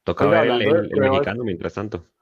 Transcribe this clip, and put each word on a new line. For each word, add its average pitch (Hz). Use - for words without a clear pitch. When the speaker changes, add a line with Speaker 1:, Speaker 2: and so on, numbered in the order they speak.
Speaker 1:
Toca -
Speaker 2:
Oiga, 107
Speaker 1:
ver 120
el, 120
Speaker 2:
hablando 117
de 170
Speaker 1:
el, -
el -
Speaker 2:
pruebas, 135
Speaker 1:
mexicano 123
mientras 90
tanto. 98